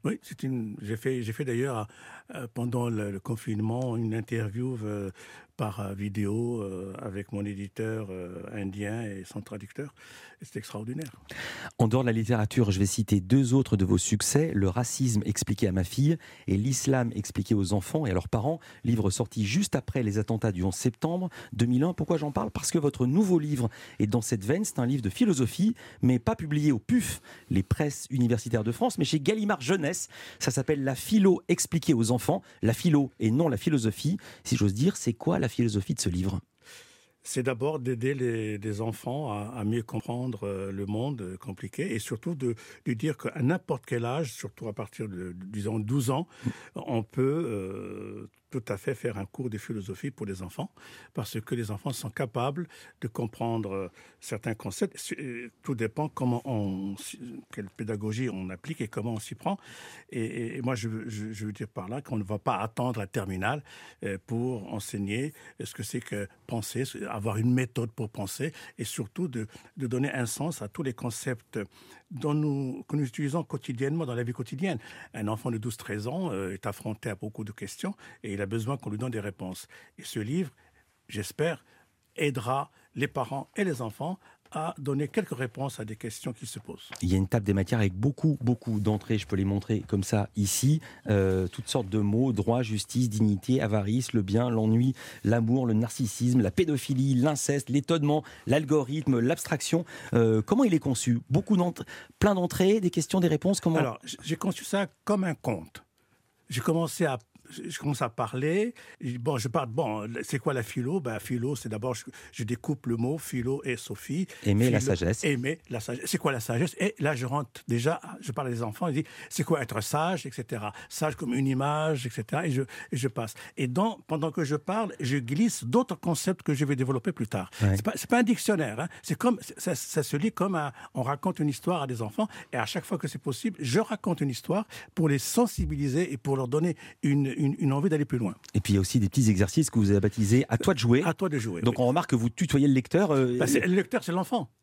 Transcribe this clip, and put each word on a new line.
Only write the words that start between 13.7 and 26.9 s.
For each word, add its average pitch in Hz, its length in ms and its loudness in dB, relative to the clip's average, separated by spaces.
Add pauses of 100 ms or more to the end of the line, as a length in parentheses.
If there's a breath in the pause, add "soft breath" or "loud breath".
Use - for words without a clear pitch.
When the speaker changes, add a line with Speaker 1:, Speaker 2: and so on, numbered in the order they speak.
Speaker 2:
de 95 80 6
vos 95 100 4
succès, 139 560 2
Le 95 160 4
racisme 120 560 2
expliqué - 420 0
à 92 60 2
ma 92 100 2
fille 143 360 2 (280 loud breath)
et 98 120 2
L'islam 127 560 2
expliqué 104 400 0
aux 98 180 2
enfants 123 320 0
et 110 60 0
à - 20 2
leurs 90 160 0
parents, 135 320 0 (240 loud breath)
livre 113 240 4
sorti 104 380 -2
juste 160 280 0
après 131 280 -2
les 104 160 0
attentats 107 340 0
du 90 100 -2
onze 95 120 0
septembre 165 560 0 (240 loud breath)
deux 110 100 4
mille 123 200 4
un. 175 100 2
Pourquoi 160 240 0
j'en 147 140 -2
parle ? - 180 -2
Parce - 200 -4
que 175 80 4
votre 139 280 6
nouveau 180 320 8
livre 143 320 2 (280 loud breath)
est 107 80 6
dans 113 140 4
cette 107 240 0
veine, 170 220 2
c'est - 120 -4
un 123 80 2
livre 131 160 2
de 101 60 2
philosophie, 180 680 4 (280 loud breath)
mais 123 160 8
pas 220 180 2
publié 151 340 2
au 117 80 4
puf, - 440 0 (260 loud breath)